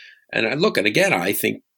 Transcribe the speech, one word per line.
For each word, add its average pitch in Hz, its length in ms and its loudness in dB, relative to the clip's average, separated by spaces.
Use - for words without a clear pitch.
and 110 140 0
I, 113 80 -2
look, 175 240 0
and 95 80 0
again, 175 260 2
I 92 220 0
think - 300 -4